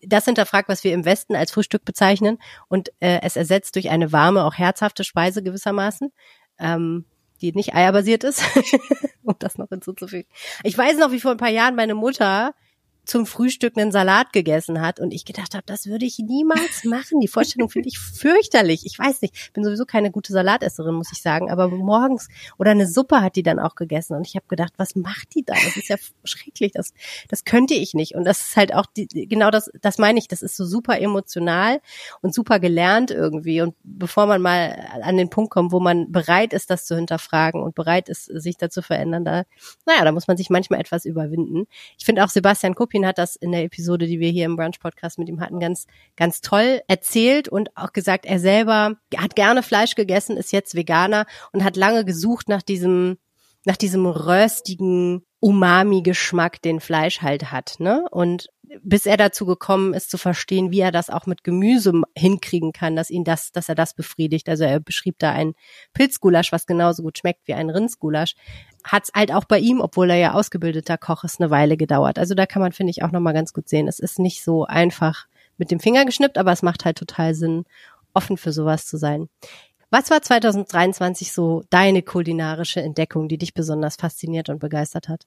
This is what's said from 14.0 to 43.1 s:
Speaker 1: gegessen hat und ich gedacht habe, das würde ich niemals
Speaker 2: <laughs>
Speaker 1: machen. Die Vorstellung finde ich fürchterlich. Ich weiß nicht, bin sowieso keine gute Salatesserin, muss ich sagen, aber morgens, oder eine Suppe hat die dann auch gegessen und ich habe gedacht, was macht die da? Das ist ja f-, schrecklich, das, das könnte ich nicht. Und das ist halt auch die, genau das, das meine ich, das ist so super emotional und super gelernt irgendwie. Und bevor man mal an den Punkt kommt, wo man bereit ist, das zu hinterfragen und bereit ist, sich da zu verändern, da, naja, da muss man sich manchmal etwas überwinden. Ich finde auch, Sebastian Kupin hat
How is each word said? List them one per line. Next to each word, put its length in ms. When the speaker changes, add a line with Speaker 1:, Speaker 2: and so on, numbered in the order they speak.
Speaker 1:
gegessen 480
hat 180
und 140
ich 120
gedacht 300
habe, 100
das 220
würde 180
ich 140
niemals 640
Speaker 2:
<laughs> 0
Speaker 1:
machen. 360
Die 80
Vorstellung 420
finde 200
ich 100
fürchterlich. 840
Ich 120
weiß 240
nicht, 320
bin 100
sowieso 220
keine 260
gute 220
Salatesserin, 600
muss 160
ich 100
sagen, 300
aber 180
morgens, 580
oder 140
eine 160
Suppe 340
hat 140
die 80
dann 160
auch 160
gegessen 400
und 120
ich 80
habe 120
gedacht, 300
was 180
macht 400
die 80
da? 100
Das 240
ist 120
ja 60
f-, 180
schrecklich, 500
das, 200
das 160
könnte 300
ich 200
nicht. 220
Und 80
das 180
ist 160
halt 160
auch 120
die, 220
genau 420
das, 200
das 160
meine 220
ich, 80
das 140
ist 140
so 100
super 340
emotional 800
und 120
super 260
gelernt 520
irgendwie. 500
Und 220
bevor 440
man 140
mal 460
an 160
den 120
Punkt 220
kommt, 200
wo 80
man 320
bereit 420
ist, 160
das 160
zu 100
hinterfragen 680
und 120
bereit 340
ist, 160
sich 320
da 120
zu 120
verändern, 440
da, 180
naja, 200
da 60
muss 160
man 100
sich 120
manchmal 300
etwas 260
überwinden. 600
Ich 80
finde 180
auch, 60
Sebastian 460
Kupin 300
hat 120